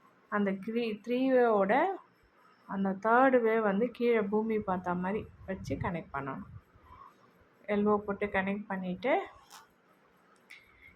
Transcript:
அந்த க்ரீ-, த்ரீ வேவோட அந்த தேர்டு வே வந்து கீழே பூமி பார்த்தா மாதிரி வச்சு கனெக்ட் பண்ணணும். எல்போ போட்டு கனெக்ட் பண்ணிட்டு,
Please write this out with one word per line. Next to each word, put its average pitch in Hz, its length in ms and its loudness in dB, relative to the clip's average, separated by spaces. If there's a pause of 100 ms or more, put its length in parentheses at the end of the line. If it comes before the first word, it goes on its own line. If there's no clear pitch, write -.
(280)
அந்த 202 240 0
க்ரீ-, 220 560 -4
த்ரீ 254 240 0
வேவோட 233 520 4 (840)
அந்த 196 240 -2
தேர்டு 240 500 4
வே 226 200 2
வந்து 214 300 2
கீழே 233 300 2
பூமி 214 380 0
பார்த்தா 180 400 -2
மாதிரி 190 280 -4 (200)
வச்சு 196 300 -6
கனெக்ட் 170 360 -6
பண்ணணும். 139 300 -8 (1200)
எல்போ 208 300 2
போட்டு 208 300 -4
கனெக்ட் 196 400 -2
பண்ணிட்டு, 190 600 -2 (1700)